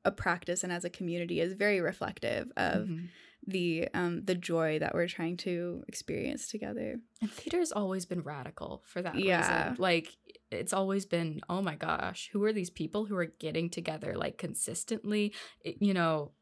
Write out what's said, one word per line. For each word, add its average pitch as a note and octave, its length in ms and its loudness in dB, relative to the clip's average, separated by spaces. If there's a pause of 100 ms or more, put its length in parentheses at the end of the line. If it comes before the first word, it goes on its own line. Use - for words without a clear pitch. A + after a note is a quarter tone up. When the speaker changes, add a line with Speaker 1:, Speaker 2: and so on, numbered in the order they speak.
Speaker 1:
a G3 60 6
practice F3+ 520 -2
and F3+ 100 -4
as F3 120 -4
a F3 60 -2
community F3 500 -2
is F#3 140 2
very G3+ 260 4
reflective - 760 -2
of - 300 2
Speaker 2:
Mm-hmm. E3+ 180 -4 (420)
Speaker 1:
the, F3 480 0
um, F3 320 0
the F#3 80 2
joy E3 440 2
that D#3+ 160 0
we're E3+ 140 2
trying F3 300 -2
to F3 500 -2
experience - 600 -4
together. A3 520 -6 (200)
Speaker 2:
And G#3+ 100 -2
theater's E4+ 420 0
always F#3+ 340 0
been F3 160 -2
radical - 640 -8
for - 160 -6
that E3+ 160 -2
Speaker 1:
Yeah. F#3 520 4
Speaker 2:
reason. B3 120 -2
Like, E3+ 340 4 (340)
it's - 240 0
always G3 320 2
been, E3 420 0
"Oh F#3 140 0
my D#3 140 -2
gosh, - 560 -2
who G3+ 120 4
are A3 80 6
these F#3 160 0
people G3+ 380 -2
who G3+ 100 -2
are F3 80 2
getting D#3+ 460 -2
together, E3 440 -4
like, - 220 -2
consistently?" G#3 960 0 (320)
It, - 160 -6
you G3+ 140 6
know D#3+ 480 2